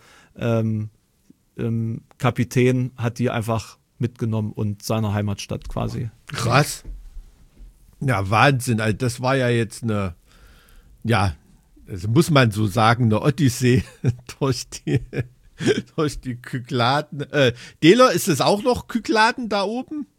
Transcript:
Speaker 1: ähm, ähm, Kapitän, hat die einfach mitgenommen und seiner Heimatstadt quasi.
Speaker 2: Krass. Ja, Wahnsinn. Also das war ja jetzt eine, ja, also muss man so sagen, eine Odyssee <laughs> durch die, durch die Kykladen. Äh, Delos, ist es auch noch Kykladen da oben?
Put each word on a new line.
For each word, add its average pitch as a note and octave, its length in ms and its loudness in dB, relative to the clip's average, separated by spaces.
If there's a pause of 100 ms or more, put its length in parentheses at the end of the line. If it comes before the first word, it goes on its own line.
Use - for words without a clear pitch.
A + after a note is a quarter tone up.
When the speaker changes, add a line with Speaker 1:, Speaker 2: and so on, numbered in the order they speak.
(360)
Speaker 1:
ähm, A2 540 -2 (680)
ähm, A2+ 440 -4 (160)
Kapitän, B2 800 0
hat A#2+ 220 -4
die A#2+ 100 0
einfach A2+ 480 -4 (220)
mitgenommen A2 520 -4
und G#2 320 -6
seiner A2 300 -2
Heimatstadt G#2 560 -6
quasi. A2+ 400 -6 (160)
Speaker 2:
Krass. C3 580 0 (1160)
Ja, G#2 300 0
Wahnsinn. A#2+ 520 4
Also A2 160 0
das B2 240 -4
war B2+ 140 0
ja B2+ 140 0
jetzt A#2 340 -2
eine, G2+ 320 -2 (880)
ja, G2 320 2 (520)
also F#2+ 200 -10
muss C3+ 240 4
man C3 200 6
so G#2+ 160 0
sagen, A2+ 380 4
eine G#2+ 160 4
Odyssee B2+ 640 2 (260)
<laughs> - 300 -6
durch C3+ 300 -2
die, - 320 -4 (920)
durch D3+ 240 -2
die B2 160 -8
Kykladen. C3 840 -4 (100)
Äh, C3+ 220 2 (300)
Delos, A3 320 8
ist - 120 -4
es C#3 140 0
auch F#3 220 2
noch A#3+ 240 -2
Kykladen A#3 640 0
da G3+ 140 -2
oben? B3+ 440 -6 (120)